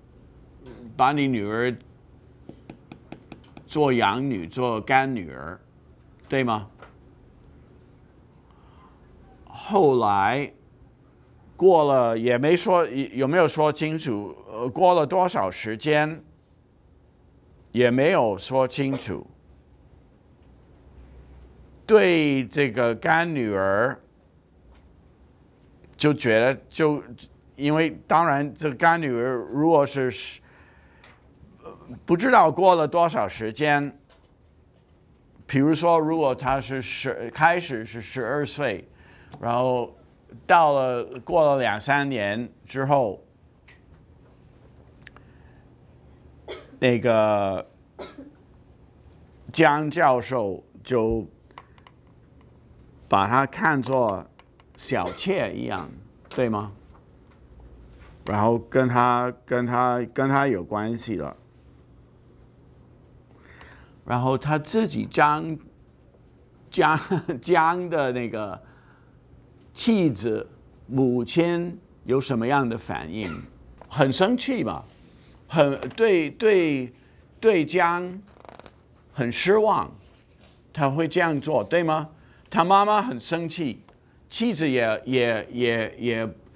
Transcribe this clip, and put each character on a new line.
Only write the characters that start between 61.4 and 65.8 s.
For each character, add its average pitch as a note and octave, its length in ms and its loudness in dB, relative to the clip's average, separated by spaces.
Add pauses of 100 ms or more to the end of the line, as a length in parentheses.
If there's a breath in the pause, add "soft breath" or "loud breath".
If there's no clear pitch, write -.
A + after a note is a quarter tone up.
然 B2 140 -2
后 C3 160 2
他 D3 220 -2
自 G#3 300 -2
己 A2 180 -6
江， D#3 500 0 (1120)